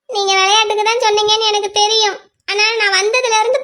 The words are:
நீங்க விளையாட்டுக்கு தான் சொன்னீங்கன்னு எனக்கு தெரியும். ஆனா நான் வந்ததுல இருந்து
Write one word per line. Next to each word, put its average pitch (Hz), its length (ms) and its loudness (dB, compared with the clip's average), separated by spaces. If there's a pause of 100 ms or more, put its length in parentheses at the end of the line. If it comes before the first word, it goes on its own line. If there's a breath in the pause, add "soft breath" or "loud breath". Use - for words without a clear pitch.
(160)
நீங்க 392 240 0
விளையாட்டுக்கு 415 480 0
தான் 480 180 0
சொன்னீங்கன்னு 427 460 0
எனக்கு 403 180 -2 (100)
தெரியும். 415 380 0 (320)
ஆனா 415 160 0 (140)
நான் 392 180 0
வந்ததுல 453 460 0
இருந்து 508 200 0